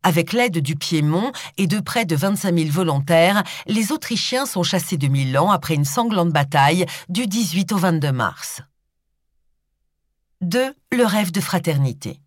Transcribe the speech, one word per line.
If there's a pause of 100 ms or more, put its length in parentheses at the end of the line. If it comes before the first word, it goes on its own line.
Avec
l'aide
du
Piémont (240)
et
de
près
de
vingt-cinq
mille
volontaires, (240)
les
Autrichiens
sont
chassés
de
Milan
après
une
sanglante
bataille (220)
du
dix-huit
au
vingt-deux
mars. (1800)
Deux, (200)
le
rêve
de
fraternité.